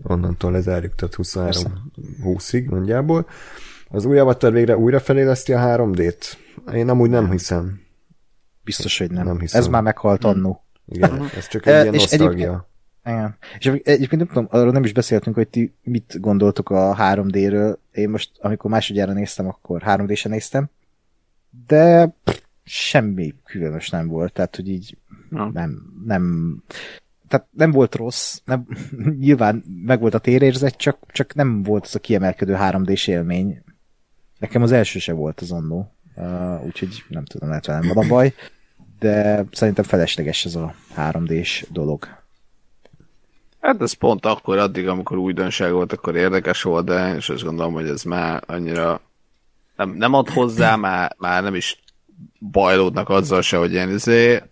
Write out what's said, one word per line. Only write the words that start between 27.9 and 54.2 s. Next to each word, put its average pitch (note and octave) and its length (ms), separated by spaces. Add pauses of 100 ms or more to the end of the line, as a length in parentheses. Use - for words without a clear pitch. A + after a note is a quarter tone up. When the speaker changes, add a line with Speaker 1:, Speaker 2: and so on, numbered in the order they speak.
Speaker 2:
rossz, - 500
nem, B2+ 220 (260)
<laughs> C#3 280
nyilván A#2 440 (200)
megvolt A2+ 300
a A2 40
térérzet, C3 580
csak, - 220 (140)
csak - 220
nem B2+ 280
volt G#2 220
az - 100
a G#2 40
kiemelkedő F#2+ 540
három F#2+ 300
D-s G2 240
élmény. F2+ 560 (760)
Nekem - 240
az A#2 100
első A2 260
se F2 140
volt D#2 280
az F2 120
annó. E2+ 400 (240)
Ö, F2+ 480
úgyhogy F#2+ 440
nem D#2 160
tudom, - 240
lehet D2+ 180
velem D#2+ 280
van - 100
a - 40
baj, B2+ 260 (640)
de G#2 540
szerintem G#2+ 320
felesleges D#2 600
ez E2+ 100
a D#2+ 200 (200)
három D#2+ 300
D-s E2 460
dolog. D2+ 360 (1500)
Speaker 3:
Hát - 220
ez A#2 100
pont A2 340
akkor, G#2 320
addig, F#2 300
amikor F2+ 300
újdonság F#2 540
volt, F2+ 200
akkor E2+ 240
érdekes F2+ 460
volt, F2 220
de F2+ 240
én F2 80
is D2+ 120
azt C2+ 160
gondolom, E2 280
hogy D#2+ 160
ez C#2+ 140
már E2+ 440
annyira E2 540 (760)
nem, F#2+ 140
nem A2 240
ad C3+ 140
hozzá, A#2 520
<clears throat> G2 60
már, F2+ 320
már F2+ 240
nem G2 120
is - 280 (680)
bajlódnak F#2 580
azzal F#2 340
se, - 140
hogy F2 160
ilyen F2+ 180
izé A#2 600